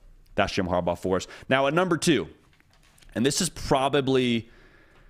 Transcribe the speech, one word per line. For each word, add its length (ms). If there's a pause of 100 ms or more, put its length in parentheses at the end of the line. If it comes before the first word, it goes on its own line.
(340)
that's 200
Jim 120
Harbaugh 300
for 200
us. 100 (240)
Now 160
at 80
number 240
two, 280 (880)
and 120
this 160
is 80
probably, 960 (600)